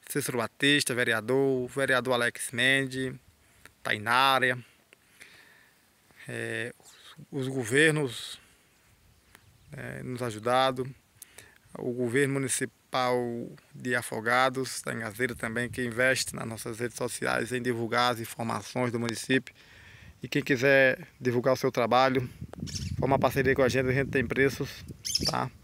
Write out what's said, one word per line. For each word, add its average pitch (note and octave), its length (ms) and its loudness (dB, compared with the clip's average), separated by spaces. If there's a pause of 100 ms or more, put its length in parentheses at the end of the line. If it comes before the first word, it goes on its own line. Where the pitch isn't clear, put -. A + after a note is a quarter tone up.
(120)
Cícero C3 280 -2
Batista, C#3 540 2
vereador, B2 760 0
vereador B2+ 460 0
Alex A#2+ 360 -2
Mendes, C3 600 0 (680)
Tainária, B2 760 2 (1700)
é, A#2 460 -8 (580)
os, C3 160 -4
os - 0 -
governos, C3+ 880 2 (1300)
é, C3+ 320 -12
nos B2+ 180 -8
ajudado, B2 640 0 (920)
o B2 160 -4
governo B2+ 400 0
municipal B2+ 840 -2 (580)
de B2+ 220 -2
Afogados, B2 880 0
da C3+ 120 -4
Engazeira A#2 400 -4
também, A#2 360 -4
que A#2 120 -6
investe B2 540 0
nas - 100 -8
nossas A2+ 340 -8
redes A#2+ 180 -6
sociais B2 560 -2
em B2+ 80 -4
divulgar A#2+ 500 0
as A2+ 80 -4
informações A2+ 720 -6
do A#2 80 -4
município. A#2 560 -2 (680)
E C3 60 -12
quem C#3+ 160 -2
quiser C3+ 640 4 (140)
divulgar B2 320 2
o B2 40 0
seu C3 140 0
trabalho, B2+ 580 4 (680)
forma C3+ 180 2
parceria C3 380 2
com C3+ 80 4
a B2 60 4
gente, B2+ 180 0
a B2+ 60 2
gente C#3 160 0
tem C3+ 180 0
preços, C3 560 0 (420)
tá? C3 240 -2 (140)